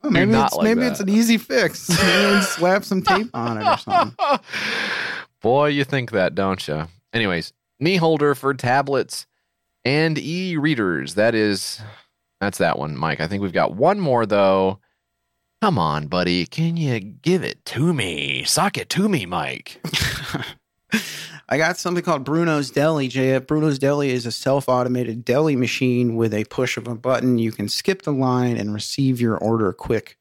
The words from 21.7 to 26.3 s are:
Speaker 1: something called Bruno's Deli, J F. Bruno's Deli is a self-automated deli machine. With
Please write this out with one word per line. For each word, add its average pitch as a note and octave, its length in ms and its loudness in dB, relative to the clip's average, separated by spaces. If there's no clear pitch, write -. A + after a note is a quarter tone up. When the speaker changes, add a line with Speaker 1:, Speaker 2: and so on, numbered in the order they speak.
Speaker 1:
something F3 280 -2
called D3+ 200 0
Bruno's D3+ 460 0
Deli, C#3+ 380 2
J C3 240 2
F. C3 140 0
Bruno's D3+ 320 2
Deli C#3 320 2
is B2 140 -2
a A#2 80 -4
self-automated B2 920 0
deli C#3+ 320 2
machine. B2 600 0
With A2+ 160 2